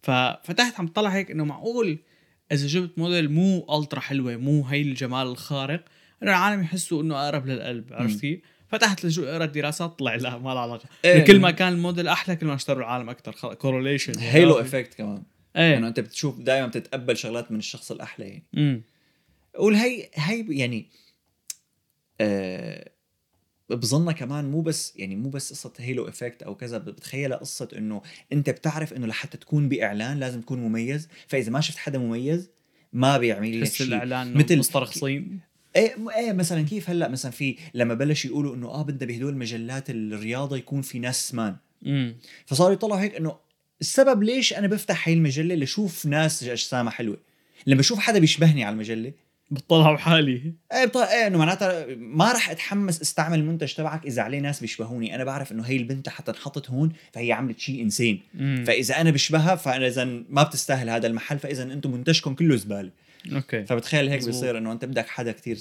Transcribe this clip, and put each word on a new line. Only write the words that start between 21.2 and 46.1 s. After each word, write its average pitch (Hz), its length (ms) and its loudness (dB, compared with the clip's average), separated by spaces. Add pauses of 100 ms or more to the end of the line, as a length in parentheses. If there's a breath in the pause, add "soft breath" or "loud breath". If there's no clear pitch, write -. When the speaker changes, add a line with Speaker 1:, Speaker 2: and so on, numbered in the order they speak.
Speaker 2:
آه، 98 680 -4 (800)
بظنها 135 440 0
كمان 139 380 -6
مو 156 100 -2
بس، 160 340 -4
يعني 95 200 -8
مو 120 140 -6
بس 135 220 -8
قصة 131 260 -16
هيلو 123 300 -6
Effect 120 360 -12
أو 101 120 -12
كذا، 117 220 -10
ب-، 95 80 -10
بتخيلها 135 520 -8
قصة 139 300 -10 (100)
إنه 107 240 -6 (320 loud breath)
أنت 143 160 0
بتعرف 156 440 -4
إنه 123 140 -6
لحتى - 300 -8
تكون 147 320 0
بإعلان 113 500 -2
لازم 127 220 -6
تكون 127 180 -6
مميز، 117 480 -4 (200 loud breath)
فإذا 123 240 -2
ما 139 100 0
شفت - 160 -4
حدا 139 220 -6
مميز 127 500 -2 (440)
ما 135 240 4
بيعمل 113 440 0
لك - 60 0
Speaker 1:
تحس - 100 -2
Speaker 2:
شيء. 131 100 0
Speaker 1:
الإعلان 127 400 -4
إنه 123 100 0
Speaker 2:
مثل 151 200 8
Speaker 1:
مسترخصين. 139 840 -2 (360)
Speaker 2:
إيه، 220 200 4
م-، 220 140 -8
إيه، 233 220 -2
مثلًا 175 300 0
كيف 170 280 -4
هلأ 170 180 0
مثلًا 127 240 -6
في، 135 240 -4 (180 loud breath)
لما 117 200 0
بلش 143 320 0
يقولوا 143 300 -4
إنه 120 120 -8
آه، 117 140 -6
بدنا 135 260 -6
بهدول 131 300 -6
مجلات 120 520 -8
الرياضة 113 680 -6
يكون 139 240 -6
في 131 180 -8
ناس 123 360 -4
مان. 107 200 -2 (260)
Speaker 1:
مم. 131 340 -2 (300 loud breath)
Speaker 2:
فصاروا 180 280 4
يطلعوا 202 280 0
هيك 208 140 -2
إنه 160 220 -4 (440)
السبب 262 420 4
ليش 240 300 2
أنا 202 140 0
بفتح 196 400 0
هاي 165 60 6
المجلة 160 420 4
لشوف 165 500 -2
ناس 156 380 2